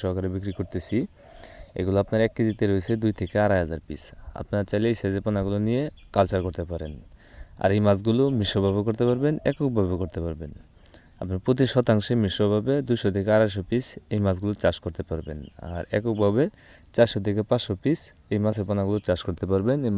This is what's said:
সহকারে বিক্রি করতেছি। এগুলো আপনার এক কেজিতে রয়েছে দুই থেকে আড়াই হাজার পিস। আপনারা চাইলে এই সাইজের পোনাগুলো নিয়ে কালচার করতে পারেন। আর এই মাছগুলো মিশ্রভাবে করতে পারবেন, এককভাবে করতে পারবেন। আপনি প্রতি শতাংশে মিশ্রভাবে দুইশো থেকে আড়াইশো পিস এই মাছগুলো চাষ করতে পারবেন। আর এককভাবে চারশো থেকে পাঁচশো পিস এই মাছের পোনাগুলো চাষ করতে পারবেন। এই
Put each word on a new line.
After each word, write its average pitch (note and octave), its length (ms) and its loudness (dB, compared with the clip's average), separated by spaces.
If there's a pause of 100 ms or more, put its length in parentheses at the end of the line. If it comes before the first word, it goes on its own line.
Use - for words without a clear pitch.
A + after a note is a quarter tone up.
সহকারে F#2 320 -2
বিক্রি G2 240 -6
করতেছি। F#2 380 -4 (840)
এগুলো F#2+ 220 0
আপনার A2 240 -2
এক A2 100 -8
কেজিতে A2 340 0
রয়েছে G2 220 0 (100)
দুই A2 180 2
থেকে F#2 240 -4
আড়াই G2+ 180 4
হাজার D#2+ 240 -4
পিস। D2+ 160 -10 (380)
আপনারা G2+ 300 -4
চাইলে G#2+ 220 0
এই A2 80 0
সাইজের G2 260 -2
পোনাগুলো G2+ 400 0
নিয়ে A#2+ 160 0 (320)
কালচার F#2+ 320 4
করতে F2+ 240 -6
পারেন। D#2 220 -6 (720)
আর F#2+ 140 4
এই G#2+ 100 4
মাছগুলো A2 380 4 (140)
মিশ্রভাবে G2 500 2
করতে A2+ 200 0
পারবেন, C3+ 260 2 (160)
এককভাবে A2+ 520 0
করতে F2+ 220 -6
পারবেন। D#2 280 -8 (720)
আপনি F#2 220 -4
প্রতি B2+ 200 2 (100)
শতাংশে A#2 380 2 (100)
মিশ্রভাবে G#2 520 2 (140)
দুইশো A#2 260 0
থেকে G2 220 0
আড়াইশো G#2 320 2
পিস B2 180 0 (280)
এই G#2+ 100 0
মাছগুলো G2 280 0 (100)
চাষ F2 220 2
করতে F2+ 260 -6
পারবেন। D#2+ 280 -6 (360)
আর F2 80 -6 (140)
এককভাবে G#2+ 480 2 (500)
চারশো A#2 320 4
থেকে G#2 240 0
পাঁচশো A#2+ 320 0
পিস D3+ 180 2 (320)
এই G#2+ 120 0
মাছের G#2+ 240 0
পোনাগুলো G2+ 300 0 (100)
চাষ F2+ 180 0
করতে F2 240 -4
পারবেন। G2+ 280 2 (100)
এই G#2+ 100 0